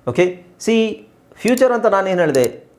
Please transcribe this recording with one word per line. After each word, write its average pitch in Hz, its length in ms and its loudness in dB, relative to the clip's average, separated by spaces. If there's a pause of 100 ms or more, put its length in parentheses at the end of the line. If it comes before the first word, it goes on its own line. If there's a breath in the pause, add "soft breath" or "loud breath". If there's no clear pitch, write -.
ಓಕೆ? 180 380 -2 (140)
ಸಿ, 220 460 -2 (280)
ಫ್ಯೂಚರ್ 247 380 0
ಅಂತ 220 140 0
ನಾನೇನು 190 340 0
ಹೇಳಿದೆ, 135 580 0